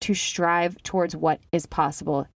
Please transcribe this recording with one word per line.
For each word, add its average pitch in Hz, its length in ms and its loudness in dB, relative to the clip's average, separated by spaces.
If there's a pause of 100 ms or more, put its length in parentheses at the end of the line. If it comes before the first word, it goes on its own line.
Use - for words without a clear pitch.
to 208 120 0
strive 175 680 0
towards 175 340 -2
what 156 240 0 (100)
is 170 140 0
possible. 143 600 -2 (120)